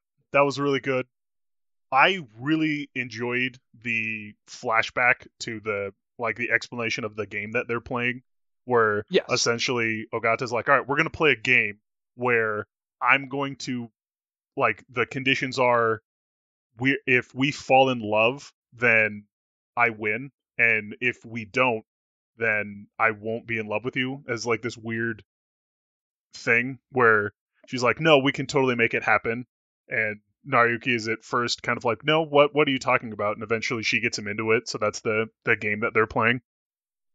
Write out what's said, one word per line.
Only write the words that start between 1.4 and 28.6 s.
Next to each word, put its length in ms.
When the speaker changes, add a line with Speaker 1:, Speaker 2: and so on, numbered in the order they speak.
Speaker 1:
I 300
really 580
enjoyed 640
the 600
flashback 800
to 200
the, 320
like, 160
the 160
explanation 540
of 100
the 100
game 280
that 160
they're 100
playing, 440
where 440
Speaker 2:
Yes. 220
Speaker 1:
essentially 840
Ogata's 380
like, 160
"All 100
right, 80
we're 120
gonna 120
play 220
a 60
game 420
where 520
I'm 280
going 260
to, 220
like, 320
the 160
conditions 540
are, 440
we, 300
if 260
we 180
fall 380
in 120
love, 500
then 540
I 140
win, 420
and 420
if 260
we 200
don't, 400
then 540
I 120
won't 360
be 120
in 80
love 180
with 100
you," 320
as, 180
like, 160
this 160
weird 460
thing 440
where 420
she's 140
like, 180
"No, 200
we 120
can 140
totally 300